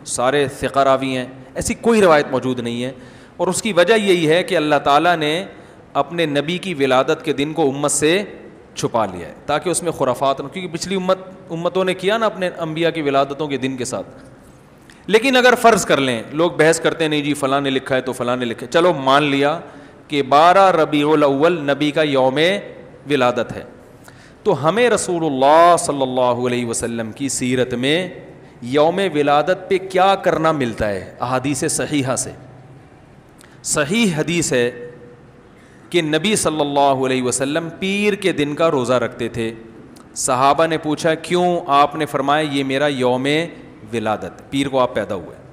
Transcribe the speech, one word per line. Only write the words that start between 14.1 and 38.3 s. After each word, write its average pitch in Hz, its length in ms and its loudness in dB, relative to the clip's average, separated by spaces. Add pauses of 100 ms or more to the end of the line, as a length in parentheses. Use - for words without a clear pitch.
لیکن 233 300 2
اگر 247 240 6
فرض 220 240 6
کر 160 120 2
لیں، 127 260 0 (100)
لوگ 170 180 0
بحث 170 300 2
کرتے 156 240 -2
ہیں، 151 40 0
"نہیں 151 140 -2
جی 143 120 -2
فلاں 139 260 0
نے 139 100 -2
لکھا 131 260 -2
ہے 131 40 2
تو 127 120 -6
فلاں 120 240 -2
نے 127 80 -4
لکھا 117 220 -6
ہے۔" - 60 -10
چلو 175 220 4
مان 139 280 2
لیا 143 380 0 (480)
کہ 143 140 -2
بارہ 180 480 6
ربیع 147 380 2
الاول 151 520 2
نبی 139 300 0
کا 160 120 0
یوم 135 360 0 (720)
ولادت 123 460 0
ہے، 92 80 -12 (800)
تو 156 260 0
ہمیں 233 220 2
رسول 180 340 -2
اللہ 156 540 6
صلی 143 240 -2
اللہ 127 180 -2
علیہ 123 460 0
وسلم 117 460 -6
کی 135 160 -8
سیرت 123 460 -2
میں 151 340 0 (540)
یوم 151 380 2 (140)
ولادت 147 540 0
پہ 190 100 0
کیا 190 360 2
کرنا 160 380 2
ملتا 117 360 -2
ہے؟ 92 320 -6
احادیث 127 500 -2
صحیحہ 131 460 -4
سے۔ 104 140 -6 (1300)
صحیح 180 540 0
حدیث 156 360 -2
ہے 120 320 -2 (1080)
کہ 170 120 2
نبی 160 340 0
صلی 156 240 -2
اللہ 143 460 2
علیہ 131 160 0
وسلم 143 460 -2 (100)
پیر 202 360 0
کے 190 180 -2